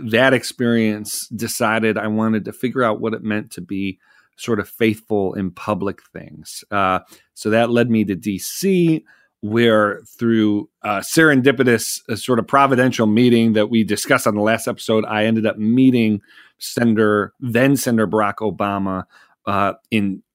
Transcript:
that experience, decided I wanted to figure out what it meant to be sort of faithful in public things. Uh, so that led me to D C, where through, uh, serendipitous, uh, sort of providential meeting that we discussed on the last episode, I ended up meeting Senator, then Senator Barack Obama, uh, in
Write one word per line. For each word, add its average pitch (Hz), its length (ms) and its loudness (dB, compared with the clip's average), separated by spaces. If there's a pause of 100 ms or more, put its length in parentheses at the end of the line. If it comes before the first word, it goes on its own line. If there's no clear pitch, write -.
(100)
that 127 240 4
experience, 113 920 -2
decided 110 680 -2
I 107 120 -4
wanted 107 360 0
to 101 80 -12
figure 127 320 -2
out 110 160 0
what 113 140 -4
it - 100 -12
meant 107 280 -6
to - 100 -14
be 98 360 -8 (380)
sort 113 240 -2
of 95 80 -6
faithful 107 680 -2
in 95 160 -4
public 98 520 -6 (100)
things. - 580 -18
Uh, 92 300 0 (340)
so - 160 -6
that 117 200 2
led 120 200 2
me 110 140 2
to 98 100 -4
D 92 240 -6
C, 175 640 0 (360)
where 107 680 2
through, 107 600 0 (140)
uh, 104 180 -2
serendipitous, 131 1080 2
uh, 113 80 -4
sort 120 220 -2
of 110 80 -4
providential 131 600 2
meeting 113 480 4
that 107 160 0
we 113 120 2
discussed 107 440 0
on 110 80 0
the 104 80 -2
last 110 260 0
episode, 110 380 -2
I 107 180 -2
ended 113 220 0
up 104 120 -2
meeting 113 640 2 (380)
Senator, 107 840 0
then 131 360 2
Senator 113 300 0
Barack 104 300 -2
Obama, 98 680 -4 (420)
uh, 98 280 -2 (160)
in 101 320 -2 (120)